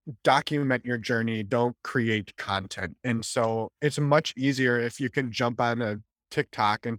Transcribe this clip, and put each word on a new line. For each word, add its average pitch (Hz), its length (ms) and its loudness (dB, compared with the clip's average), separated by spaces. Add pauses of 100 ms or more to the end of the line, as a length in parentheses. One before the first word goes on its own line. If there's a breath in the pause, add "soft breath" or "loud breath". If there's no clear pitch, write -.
(220)
document 139 640 2
your 123 140 -2
journey, 113 440 0
don't 120 400 0
create 113 540 0
content. 95 680 -6
And 117 220 -2
so 113 460 0 (100)
it's 147 180 0
much 147 380 2
easier 131 420 2
if 117 220 -4
you 131 80 0
can 127 240 -2
jump 120 300 0
on 120 180 2
a 107 160 -2 (340)
TikTok 110 540 0
and 117 140 -4